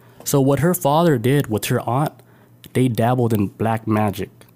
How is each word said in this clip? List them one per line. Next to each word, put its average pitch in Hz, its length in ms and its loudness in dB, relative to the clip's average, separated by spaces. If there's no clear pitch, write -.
So 143 180 0
what 139 180 2
her 170 140 2
father 156 440 2
did 135 300 0
with 107 180 -4
her 123 220 -2
aunt, 127 260 -2
they 127 140 2
dabbled 117 460 0
in 104 140 0
black 113 400 -4
magic. 107 420 -2